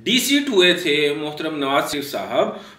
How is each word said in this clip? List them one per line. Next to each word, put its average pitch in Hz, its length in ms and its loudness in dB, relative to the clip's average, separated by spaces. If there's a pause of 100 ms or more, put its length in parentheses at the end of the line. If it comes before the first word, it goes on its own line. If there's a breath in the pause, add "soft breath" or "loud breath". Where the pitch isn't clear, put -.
D 233 140 2
सीट 285 300 2
हुए 180 260 6
थे 147 400 0
मोहतरम 151 440 -6
नवाज 139 300 0
शरीफ 143 160 -6
साहब, 117 560 -4 (180 loud breath)